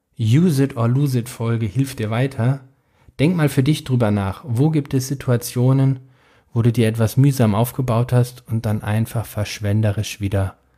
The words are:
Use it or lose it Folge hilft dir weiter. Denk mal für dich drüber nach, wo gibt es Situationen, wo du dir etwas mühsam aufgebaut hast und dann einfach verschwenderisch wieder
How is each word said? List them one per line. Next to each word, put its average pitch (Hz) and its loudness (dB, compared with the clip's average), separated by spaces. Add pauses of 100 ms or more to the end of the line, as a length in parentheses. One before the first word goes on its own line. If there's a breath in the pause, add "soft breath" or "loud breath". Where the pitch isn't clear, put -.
(180)
Use 139 2
it 135 -6
or 117 0
lose 131 0
it 110 -6
Folge 113 -4
hilft 131 -4
dir 107 -4
weiter. 127 -2 (580 soft breath)
Denk 165 2
mal 151 2
für 135 0
dich 151 0
drüber 120 0
nach, 98 -2
wo 123 2
gibt 151 -2
es 131 -2
Situationen, 131 0 (520 soft breath)
wo 117 0
du 117 4
dir 113 2
etwas 113 0
mühsam 127 4
aufgebaut 123 0
hast 123 0
und 113 -4
dann 107 -2
einfach 110 -2
verschwenderisch 104 -2
wieder 98 -2 (220)